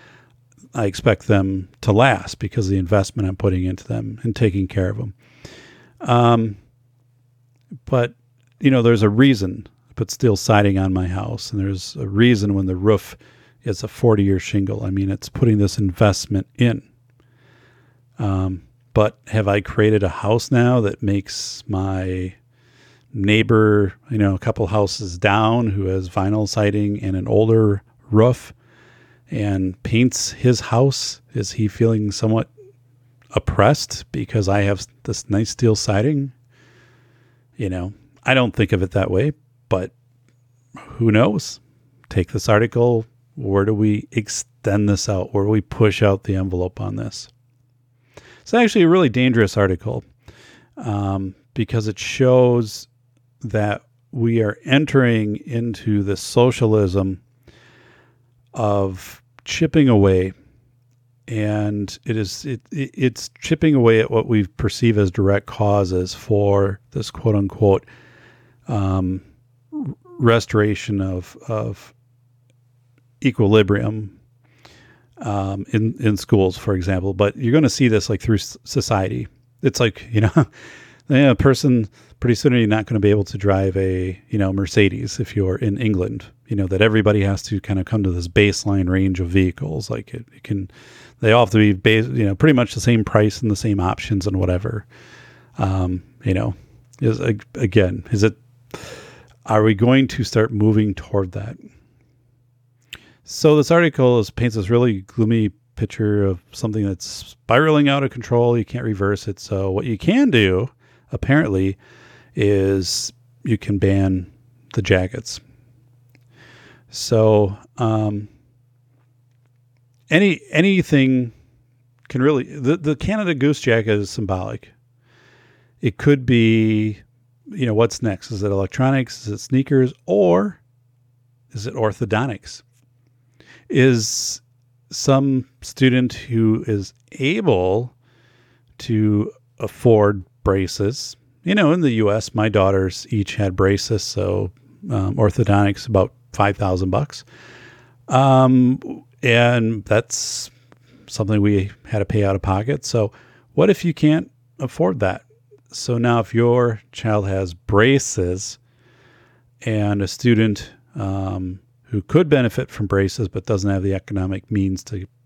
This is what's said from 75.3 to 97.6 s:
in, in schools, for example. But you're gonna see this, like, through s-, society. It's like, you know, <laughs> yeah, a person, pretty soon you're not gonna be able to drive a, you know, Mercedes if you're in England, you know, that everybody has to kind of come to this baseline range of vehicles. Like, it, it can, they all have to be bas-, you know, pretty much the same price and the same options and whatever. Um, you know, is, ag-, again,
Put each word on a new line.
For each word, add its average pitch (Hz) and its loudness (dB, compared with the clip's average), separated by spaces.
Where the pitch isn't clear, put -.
in, 110 -2
in 107 0
schools, 95 0
for 104 -4
example. 92 -2
But 101 0
you're 120 -2
gonna 151 4
see 131 0
this, 110 0
like, 104 -2
through 110 2
s-, - -4
society. 107 -4
It's - -2
like, 117 -2
you 110 2
know, 107 2
<laughs> 160 4
yeah, 139 4
a 117 4
person, 127 2
pretty 120 2
soon 131 2
you're 117 2
not 107 0
gonna 110 -2
be 101 4
able 104 2
to - -12
drive 98 0
a, 92 -4
you 113 -4
know, 95 0
Mercedes 98 0
if - -8
you're 92 0
in 101 -2
England, 101 -2
you 113 -6
know, 95 -2
that 95 0
everybody 107 2
has 98 -2
to 98 -6
kind 98 -4
of 90 -4
come 107 -2
to 92 0
this 87 -6
baseline 98 0
range 95 0
of 87 -4
vehicles. 90 -2
Like, - -10
it, - -14
it - -20
can, 98 -6
they 110 4
all 120 6
have 98 -6
to 113 4
be 104 6
bas-, 110 2
you 123 -2
know, 98 0
pretty 156 4
much 123 2
the 110 -8
same 113 2
price 107 2
and 110 -2
the 101 0
same 104 -2
options 92 -4
and 95 -4
whatever. 92 -4
Um, 92 -2
you 95 0
know, 92 -2
is, 123 -2
ag-, 113 -4
again, 98 0